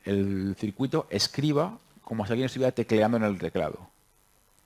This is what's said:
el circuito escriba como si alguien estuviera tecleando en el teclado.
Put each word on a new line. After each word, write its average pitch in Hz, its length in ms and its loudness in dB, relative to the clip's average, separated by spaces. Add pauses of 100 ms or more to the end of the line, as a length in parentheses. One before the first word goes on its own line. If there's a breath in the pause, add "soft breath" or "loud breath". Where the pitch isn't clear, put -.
el 98 560 0
circuito 131 500 -2
escriba 151 680 0 (240)
como 110 220 -4
si 113 80 -2
alguien 127 140 0
estuviera 127 240 0
tecleando 113 460 4
en 110 60 0
el 101 140 0
teclado. 82 520 -4 (760)